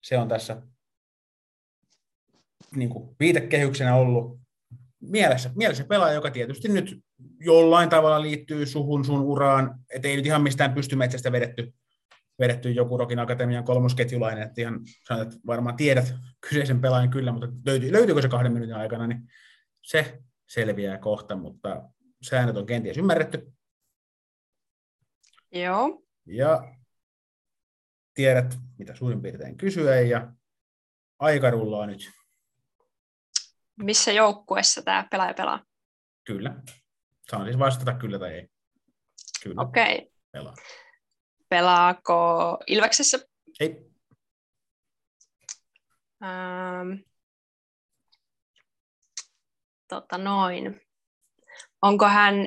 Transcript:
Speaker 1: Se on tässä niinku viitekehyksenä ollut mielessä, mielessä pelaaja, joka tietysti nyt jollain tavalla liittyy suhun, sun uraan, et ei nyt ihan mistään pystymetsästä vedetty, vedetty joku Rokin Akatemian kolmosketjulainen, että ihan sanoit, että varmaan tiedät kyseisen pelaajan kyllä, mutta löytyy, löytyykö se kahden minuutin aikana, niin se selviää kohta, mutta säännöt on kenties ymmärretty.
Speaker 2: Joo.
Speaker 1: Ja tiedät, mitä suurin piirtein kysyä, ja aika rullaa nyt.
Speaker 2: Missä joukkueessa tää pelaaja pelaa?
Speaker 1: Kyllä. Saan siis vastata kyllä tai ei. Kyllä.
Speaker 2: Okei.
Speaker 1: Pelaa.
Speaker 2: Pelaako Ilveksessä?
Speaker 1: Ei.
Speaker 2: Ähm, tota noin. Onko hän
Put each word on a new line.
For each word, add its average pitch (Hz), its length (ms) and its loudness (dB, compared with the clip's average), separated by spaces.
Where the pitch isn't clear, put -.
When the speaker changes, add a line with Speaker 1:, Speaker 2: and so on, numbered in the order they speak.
Speaker 1:
Se 127 160 0
on 117 100 0
tässä 110 340 -6
niinku 123 440 -6
viitekehyksenä 139 760 2
ollut 123 500 2
mielessä, 156 540 2
mielessä 165 300 0
pelaaja, 180 300 2
joka 151 160 -2
tietysti 127 380 -6
nyt - 320 -2
jollain 165 480 8
tavalla 156 340 6
liittyy 147 440 -6
suhun, 143 380 -2
sun 139 160 0
uraan, 135 580 2
et 127 140 -10
ei 139 120 -2
nyt 139 100 -2
ihan 151 160 2
mistään 135 320 0
pystymetsästä 131 580 -2
vedetty, 120 420 -4
vedetty 123 320 0
joku 123 280 0
Rokin 120 200 -2
Akatemian 123 460 -2
kolmosketjulainen, 123 840 0
että 117 120 -12
ihan 117 200 -6
sanoit, 113 200 -4
että - 180 -18
varmaan 120 300 -4
tiedät 127 380 2
kyseisen 135 320 0
pelaajan 127 300 2
kyllä, 127 220 -2
mutta 120 160 -6
löytyy, 135 260 0
löytyykö 196 300 4
se 131 60 0
kahden 123 240 2
minuutin 113 240 -4
aikana, 113 300 -6
niin 117 220 -8
se - 360 -2
selviää 101 500 -4
kohta, 104 380 -6
mutta 90 460 -10
säännöt 120 340 -2
on 101 100 -6
kenties 113 320 -6
ymmärretty. 160 540 -2
Speaker 2:
Joo. 180 500 -4
Speaker 1:
Ja 131 480 -2
tiedät, 127 440 2
mitä - 160 -16
suurin 117 280 -4
piirtein 87 340 -12
kysyä, 156 440 2
ja 117 320 0
aika 139 320 2
rullaa 107 360 -2
nyt. 98 240 -14
Speaker 2:
Missä 214 360 0
joukkueessa 202 720 0
tää 190 280 -2
pelaaja 190 240 -2
pelaa? - 300 -6
Speaker 1:
Kyllä. 113 360 -10
Saan 101 160 -8
siis 123 120 -2
vastata 127 360 0
kyllä 107 240 -8
tai 90 160 -10
ei. 87 140 -16
Kyllä. 180 200 -8
Speaker 2:
Okei. 160 480 -2
Speaker 1:
Pelaa. - 220 -18
Speaker 2:
Pelaako 175 1200 2
Ilveksessä? 220 520 2
Speaker 1:
Ei. 156 300 -6
Speaker 2:
Ähm, 185 680 -8
tota - 300 -10
noin. 190 640 -2
Onko 208 260 6
hän 202 260 4